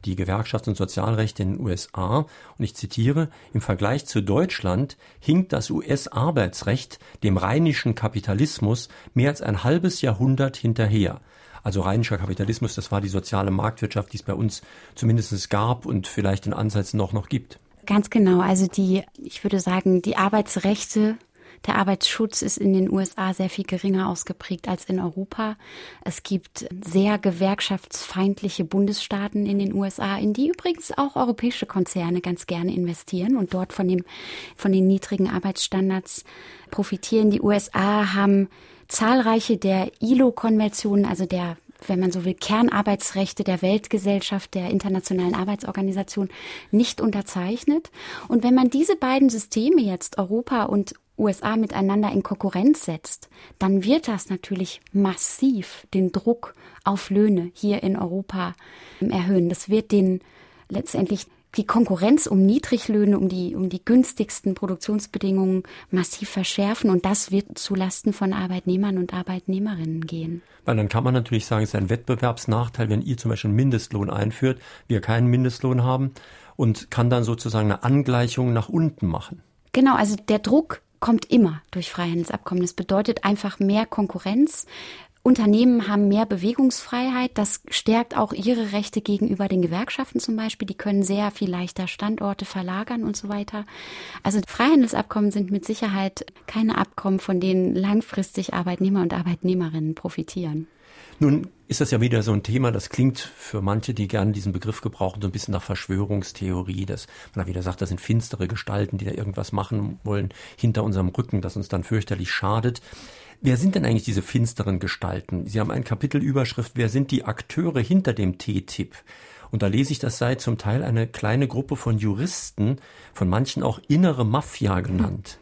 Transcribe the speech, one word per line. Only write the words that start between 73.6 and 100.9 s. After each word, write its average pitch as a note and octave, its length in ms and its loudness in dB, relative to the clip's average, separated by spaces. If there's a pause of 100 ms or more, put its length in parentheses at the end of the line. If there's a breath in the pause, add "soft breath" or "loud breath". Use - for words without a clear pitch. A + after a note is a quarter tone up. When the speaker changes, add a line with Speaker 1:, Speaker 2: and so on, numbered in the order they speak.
Speaker 1:
einführt, A2+ 500 0 (280 loud breath)
wir A2 120 2
keinen A#2 280 2
Mindestlohn B2+ 540 2
haben C3 300 0 (420 loud breath)
und - 360 0
kann A#2+ 180 2
dann B2 160 4
sozusagen A2 480 0
eine - 100 -2
Angleichung B2 720 2
nach A2+ 160 0
unten D#3+ 380 0
machen. - 360 -6 (300)
Speaker 2:
Genau, C4 240 6
also G#3 200 2
der G#3+ 240 0
Druck C#4+ 420 2 (180)
kommt - 300 2
immer E3+ 400 4
durch F3+ 200 -8
Freihandelsabkommen. F3 720 -2
Das F3 100 -2
bedeutet G3+ 520 0
einfach G3+ 340 -2
mehr G#3 280 4
Konkurrenz, G#3 800 0 (640 loud breath)
Unternehmen A#3 580 6
haben G#3 220 4
mehr G#3+ 180 4
Bewegungsfreiheit. B3 1080 0
Das - 340 2
stärkt A#3 480 0
auch G#3+ 160 0
ihre A3 400 0
Rechte G#3 280 -2
gegenüber G3+ 460 0
den F#3+ 160 2
Gewerkschaften G3 560 -4
zum A#3 160 -2
Beispiel. A3 320 -4
Die F#3+ 80 -8
können G3+ 300 0
sehr G3+ 260 0
viel G3+ 180 -4
leichter F3+ 380 -4
Standorte G3+ 580 -4
verlagern F#3+ 600 -4
und G#3 120 -2
so G#3 120 -8
weiter. G#3 360 -6 (600 loud breath)
Also G3+ 220 2
Freihandelsabkommen A#3 840 2
sind G3 200 -2
mit G3 140 0
Sicherheit G3 640 -2 (200)
keine A3 320 0
Abkommen, F#3+ 420 0
von F#3+ 180 -2
denen F#3 380 2
langfristig G3 800 -2
Arbeitnehmer F3+ 480 0
und E3+ 120 0
Arbeitnehmerinnen E3+ 800 0
profitieren. D#3+ 720 -6 (540 loud breath)